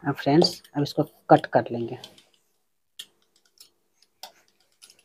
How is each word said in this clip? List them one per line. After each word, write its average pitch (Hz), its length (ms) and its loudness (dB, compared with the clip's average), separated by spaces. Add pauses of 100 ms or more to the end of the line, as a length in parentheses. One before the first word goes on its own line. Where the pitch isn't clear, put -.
अब 143 100 -2
फ्रेंड्स 156 480 0 (140)
अब 143 80 -2
इसको 143 200 -4 (260)
कट 151 180 6
कर 120 240 0
लेंगे। 117 240 -8 (3000)